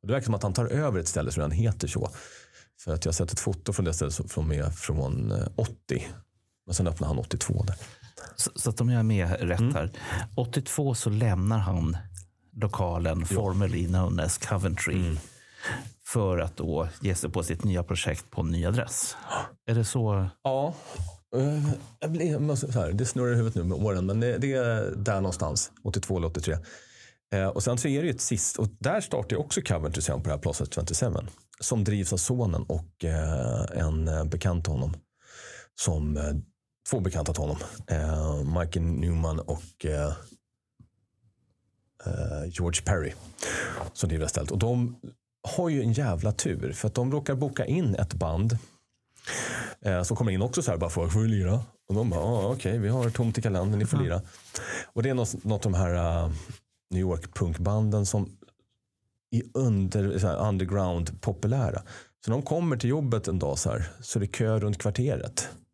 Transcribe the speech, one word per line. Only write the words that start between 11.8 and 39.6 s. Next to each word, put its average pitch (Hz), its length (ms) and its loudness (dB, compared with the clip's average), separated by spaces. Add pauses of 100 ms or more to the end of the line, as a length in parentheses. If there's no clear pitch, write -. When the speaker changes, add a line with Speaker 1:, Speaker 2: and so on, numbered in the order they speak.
Speaker 2:
lokalen, 87 640 0
Speaker 1:
Ja. 82 60 0
Speaker 2:
formerly 92 600 2
known 87 340 2
as 101 180 0
Coventry, 92 580 0
Speaker 1:
Mm. 85 220 2 (880)
Speaker 2:
för 95 320 2
att 82 200 -2
då 82 300 -2 (140)
ge 92 140 0
sig - 160 -2
på 87 120 0
sitt 85 200 -4
nya 90 200 2
projekt - 480 -4
på - 100 -4
en 80 100 0
ny 85 140 2
adress. - 500 0 (520)
Är 117 80 2
det 117 100 4
så? 101 440 2 (140)
Speaker 1:
Ja. 139 300 0 (600)
Eh, 143 340 2 (300)
jag 160 120 -2
blir, 165 200 0
jag 143 100 0
måste, 143 300 0
så 117 80 2
här, 82 120 0
det 107 140 0
snurrar 123 260 0
i 120 40 4
huvudet 113 200 2
nu 87 80 0
med 87 140 0
åren, 92 280 2
men 101 140 2
det, 120 180 2
det 139 160 0
är 113 440 2
där 101 180 2
någonstans. 90 560 0 (120)
Åttiotvå - 340 0
eller 82 100 0
åttiotre. 80 320 -2 (720)
Eh, 95 140 2
och 110 160 -2
sen 123 140 2
så 123 100 0
är 139 140 2
det 170 60 0
ju 147 60 0
ett - 80 -4
sist, - 360 0
och 110 100 2 (120)
där 185 220 0
startar - 340 -2
ju - 20 0
också - 240 -2
Coventry 78 400 0
sen 73 200 0
på 80 80 -2
det 71 60 0
här 71 60 -6
Plaza 71 240 0
twenty-seven, 85 640 -2 (320)
som 110 240 0
drivs 101 300 2
av 95 40 2
sonen 107 460 0
och, - 420 -6
eh, 78 600 0 (200)
en, 78 220 2
eh, 78 160 0
bekant 82 420 0
till 82 80 2
honom. 69 200 0 (840)
Som, 76 420 0
eh, 73 60 0 (640)
två 127 100 2
bekanta 85 340 0
till 78 100 -2
honom. 73 140 -2 (300)
Eh, 78 560 0 (160)
Michael 85 260 0
Newman 80 540 2
och, - 460 -6